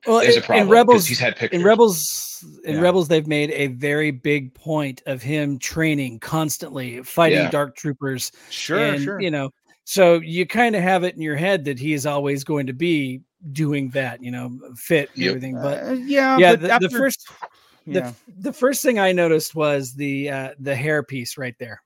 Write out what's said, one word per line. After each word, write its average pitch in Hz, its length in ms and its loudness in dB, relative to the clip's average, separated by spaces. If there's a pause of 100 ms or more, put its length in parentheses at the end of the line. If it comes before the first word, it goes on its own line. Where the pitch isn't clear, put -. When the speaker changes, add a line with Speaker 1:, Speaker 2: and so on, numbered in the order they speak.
Speaker 1:
Well, 226 120 4
Speaker 2:
there's 233 160 6
a - 20 2
Speaker 1:
in, 226 40 -2
in - 40 -10
Speaker 2:
problem, 214 220 4
'cause 185 60 6
Speaker 1:
Rebels, 226 340 8
Speaker 2:
he's 123 120 -2
had 120 140 0
Speaker 1:
in - 60 -14
Speaker 2:
pictures. 175 240 -2
Speaker 1:
Rebels, 202 800 2 (200)
in 156 100 -4
Speaker 3:
Yeah. 156 60 0
Speaker 1:
Rebels, 180 260 4
they've 156 200 2
made 151 240 0
a 143 160 -2
very 147 440 -2
big 139 420 -2
point 151 520 -6
of 131 160 -6
him 143 380 -4
training 143 600 -2
constantly, 139 840 -6
fighting 160 360 4
Speaker 2:
Yeah. - 100 0
Speaker 1:
dark 143 260 -2
troopers, 135 560 -6 (180)
Speaker 3:
Sure, - 300 -4
Speaker 1:
and, 294 240 0
Speaker 3:
sure. 294 180 -6
Speaker 1:
you 180 100 -2
know, 143 200 -4 (320)
so 175 380 4
you 165 240 -4
kinda 220 360 0
have 180 220 2
it 180 120 -4
in 160 60 -10
your 151 140 -4
head 175 300 0
that 139 140 -6
he 151 140 -2
is 131 120 -4
always 143 380 -2
going 143 240 -4
to 131 60 -8
be 139 480 -2 (300)
doing 143 400 -2
that, 127 320 -4
you 123 80 -8
know, 123 280 -10 (160)
fit 143 400 0
and 131 80 -6
Speaker 2:
Yep. 90 60 0
Speaker 1:
everything. 131 260 -6
But 143 320 -4
Speaker 3:
Uh, 233 40 -4
yeah, 262 460 2
Speaker 1:
yeah, 180 160 8
Speaker 3:
but 175 80 2
Speaker 1:
the, 165 60 -4
the 220 60 2
Speaker 3:
after 185 160 2
Speaker 1:
first, 262 380 -2 (600)
the 160 120 -2
Speaker 3:
yeah. 143 80 -6
Speaker 1:
f-, 120 160 -14 (160)
the 269 140 -6
first 262 280 0
thing 233 180 2
I 190 120 4
noticed 165 440 0
was 143 380 -2
the, 139 380 -6
uh, 135 180 -8 (100)
the 139 160 -4
hair 147 280 0
piece 127 340 -10
right 127 220 -10
there. 113 260 -14